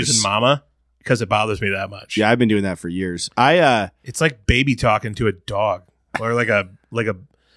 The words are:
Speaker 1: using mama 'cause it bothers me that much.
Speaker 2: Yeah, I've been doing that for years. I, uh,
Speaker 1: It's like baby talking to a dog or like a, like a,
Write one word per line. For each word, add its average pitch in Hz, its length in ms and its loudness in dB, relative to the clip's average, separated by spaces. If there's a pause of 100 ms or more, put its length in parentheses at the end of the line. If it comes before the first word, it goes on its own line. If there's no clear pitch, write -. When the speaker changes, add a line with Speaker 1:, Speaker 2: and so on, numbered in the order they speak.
Speaker 1:
using 113 140 0
mama 117 400 2 (400)
'cause 120 180 0
it 101 80 -4
bothers 107 300 0
me 101 100 -2
that 98 200 -4
much. - 280 -10
Speaker 2:
Yeah, 104 120 4
I've 120 100 4
been 120 100 4
doing 104 140 2
that 92 140 -4
for - 120 -10
years. 90 460 -6
I, 139 240 4
uh, 120 280 2 (160)
Speaker 1:
It's - 180 -12
like 156 240 -2
baby 131 300 2
talking 107 400 -2
to 117 120 -2
a 101 40 2
dog 98 520 -4 (360)
or 113 160 -4
like 120 140 0
a, 101 200 0 (220)
like 113 160 -4
a, 107 80 -4 (420)